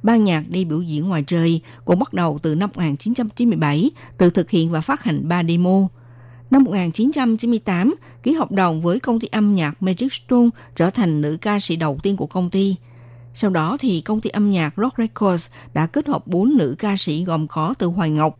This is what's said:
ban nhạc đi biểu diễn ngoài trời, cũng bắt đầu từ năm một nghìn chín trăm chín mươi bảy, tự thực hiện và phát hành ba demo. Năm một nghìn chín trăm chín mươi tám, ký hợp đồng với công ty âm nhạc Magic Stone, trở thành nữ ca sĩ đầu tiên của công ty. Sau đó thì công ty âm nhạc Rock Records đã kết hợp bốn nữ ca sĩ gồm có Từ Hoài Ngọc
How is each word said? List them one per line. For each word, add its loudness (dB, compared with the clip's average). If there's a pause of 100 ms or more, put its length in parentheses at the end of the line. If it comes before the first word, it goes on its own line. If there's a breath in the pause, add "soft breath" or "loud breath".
ban 4
nhạc 0
đi -2
biểu -2
diễn -4
ngoài -2
trời, 2 (240 loud breath)
cũng 2
bắt -4
đầu -2
từ 0
năm -2
một -4
nghìn -2
chín -4
trăm -4
chín 0
mươi 0
bảy, 0 (280 loud breath)
tự 6
thực -2
hiện 0
và -2
phát -4
hành -2
ba 0
demo. 2 (640 loud breath)
Năm 6
một -2
nghìn -2
chín 0
trăm 0
chín -2
mươi 2
tám, 0 (280 loud breath)
ký 0
hợp -2
đồng 0
với 0
công -2
ty -8
âm 2
nhạc -2
Magic -2
Stone, 2 (240 loud breath)
trở 2
thành 0
nữ -2
ca -2
sĩ -4
đầu -2
tiên 0
của -4
công -2
ty. 0 (580 loud breath)
Sau 0
đó 0
thì 0
công -2
ty -6
âm 0
nhạc 0
Rock -2
Records 0 (280 loud breath)
đã 0
kết -2
hợp -4
bốn 2
nữ 2
ca -2
sĩ -4
gồm -2
có -4
Từ -2
Hoài 0
Ngọc 0